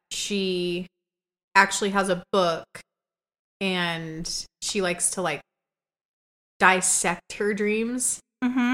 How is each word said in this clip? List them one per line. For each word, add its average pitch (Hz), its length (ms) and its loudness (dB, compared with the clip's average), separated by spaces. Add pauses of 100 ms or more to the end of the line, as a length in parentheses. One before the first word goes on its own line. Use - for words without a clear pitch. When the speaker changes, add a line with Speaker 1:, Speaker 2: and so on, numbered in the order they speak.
(100)
Speaker 1:
she 180 760 -2 (680)
actually 196 360 4
has 196 180 2
a 180 140 0 (100)
book, 175 320 2 (960)
and 170 840 -4 (160)
she - 180 -2
likes 175 300 0
to, 190 120 -4
like, 156 180 -2 (1160)
dissect 185 760 2
her 214 200 0
dreams. 226 680 -2 (220)
Speaker 2:
Mm-hmm. 254 160 0 (160)